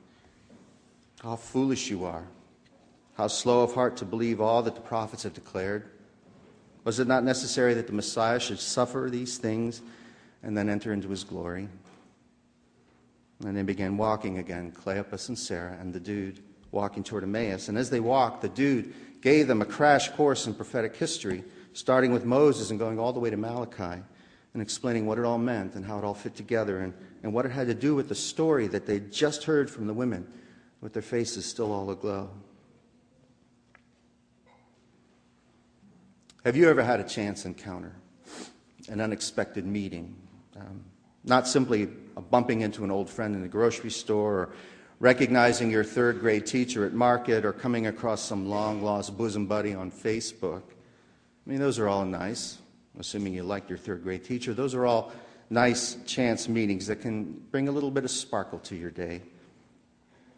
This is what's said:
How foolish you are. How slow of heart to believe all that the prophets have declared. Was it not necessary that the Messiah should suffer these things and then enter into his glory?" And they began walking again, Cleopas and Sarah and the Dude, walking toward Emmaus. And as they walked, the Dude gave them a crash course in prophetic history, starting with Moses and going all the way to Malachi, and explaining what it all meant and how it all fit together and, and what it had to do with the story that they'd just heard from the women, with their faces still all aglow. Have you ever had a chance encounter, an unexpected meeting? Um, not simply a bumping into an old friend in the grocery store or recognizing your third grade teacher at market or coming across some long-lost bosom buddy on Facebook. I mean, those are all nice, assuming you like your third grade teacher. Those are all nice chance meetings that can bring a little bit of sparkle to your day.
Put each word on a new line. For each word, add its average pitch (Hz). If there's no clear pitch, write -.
How 117
foolish 131
you 92
are. 82
How 107
slow 120
of 120
heart 123
to 104
believe 113
all 113
that 113
the -
prophets 110
have 98
declared. 101
Was 117
it 123
not 131
necessary 127
that 117
the -
Messiah 113
should 101
suffer 127
these 123
things 113
and 107
then 104
enter 104
into 98
his 95
glory?" 90
And 101
they 101
began 98
walking 107
again, 87
Cleopas 98
and 120
Sarah 90
and 90
the 90
Dude, 98
walking 101
toward 101
Emmaus. 101
And 107
as 123
they 123
walked, 120
the 107
Dude 123
gave 139
them 117
a 101
crash 147
course 143
in 107
prophetic 113
history, 95
starting 131
with 123
Moses 120
and 107
going 110
all 120
the 123
way 117
to 107
Malachi, 104
and 113
explaining 113
what 107
it 120
all 117
meant 117
and 95
how 104
it 101
all 101
fit -
together 104
and, 92
and 107
what 120
it 123
had 131
to 117
do 139
with 135
the 101
story 151
that 95
they'd 104
just 147
heard 147
from 107
the 107
women, 113
with 107
their 110
faces 113
still 107
all 98
aglow. 98
Have 123
you 165
ever 135
had 117
a 98
chance 101
encounter, 90
an 107
unexpected 104
meeting? 92
Um, 98
not 127
simply 120
a 92
bumping 120
into 107
an 98
old 98
friend 107
in 95
the 90
grocery 110
store 107
or 92
recognizing 120
your 110
third 120
grade 107
teacher 120
at -
market 120
or 104
coming 117
across 110
some 98
long-lost 104
bosom 107
buddy 104
on 92
Facebook. 95
I -
mean, 135
those 135
are 110
all 98
nice, 92
assuming 101
you 90
like 95
your 90
third 90
grade 92
teacher. 123
Those 127
are 123
all 117
nice 120
chance 120
meetings 101
that 104
can 107
bring 139
a 143
little 143
bit 135
of 127
sparkle -
to -
your 85
day. 87